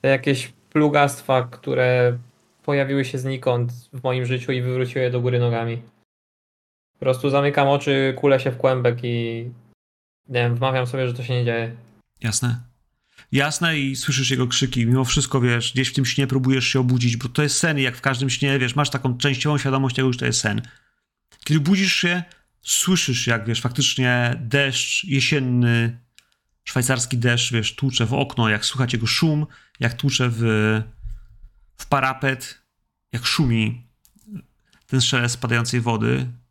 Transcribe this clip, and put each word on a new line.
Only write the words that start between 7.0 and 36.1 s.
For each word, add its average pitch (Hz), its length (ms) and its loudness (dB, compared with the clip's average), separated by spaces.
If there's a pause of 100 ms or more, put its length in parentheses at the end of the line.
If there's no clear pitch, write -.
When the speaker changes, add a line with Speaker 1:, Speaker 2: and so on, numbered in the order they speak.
Speaker 1:
zamykam 139 380 2
oczy, 135 480 2
kulę 135 240 4
się 131 100 -2
w 120 60 -6
kłębek 123 460 2
i, 117 480 -4 (800)
nie 123 120 -2
wiem, 120 140 2
wmawiam 127 320 0
sobie, 127 220 -4
że 120 60 -4
to 123 80 -10
się 127 120 -4
nie 123 100 0
dzieje. 117 320 -2 (440)
Speaker 2:
Jasne. 120 400 -2 (720)
Jasne 151 460 0
i 135 180 -2
słyszysz 131 340 -2
jego 127 160 0
krzyki. 123 400 0
Mimo 127 180 4
wszystko, 135 360 0
wiesz, 120 320 0
gdzieś 127 160 0
w - 60 -8
tym 135 120 0
śnie 135 200 0
próbujesz 131 380 0
się - 160 0
obudzić, 123 360 2
bo 120 120 -6
to 151 140 -2
jest 147 160 0
sen 156 200 0
i 135 40 0
jak 123 140 -2
w - 40 -16
każdym 131 300 0
śnie, 139 280 0
wiesz, 123 180 0
masz 143 140 0
taką 123 280 -2
częściową 143 400 0
świadomość 135 380 0
tego, 131 160 2
że 123 60 -4
to 127 80 -2
jest 117 140 0
sen. 107 220 -2 (840)
Kiedy 151 160 2
budzisz 190 320 2
się, 175 300 0 (400)
słyszysz, - 640 0
jak, 113 200 0
wiesz, 113 140 -2
faktycznie 123 800 0
deszcz 135 640 0
jesienny, 123 920 2 (680)
szwajcarski 123 540 -2
deszcz, 120 340 0
wiesz, 110 240 -2
tłucze 123 300 0
w 117 80 -2
okno, 127 340 0
jak 104 160 0
słychać - 280 -2
jego 113 140 -2
szum, 151 400 2 (340)
jak 120 140 0
tłucze 127 380 0
w, 113 100 -2 (1300)
w - 100 -16
parapet, 131 760 -2 (500)
jak 117 140 -4
szumi 113 600 0 (1000)
ten 131 140 2
szelest 120 340 2
spadającej 120 460 0
wody. 120 520 0 (180)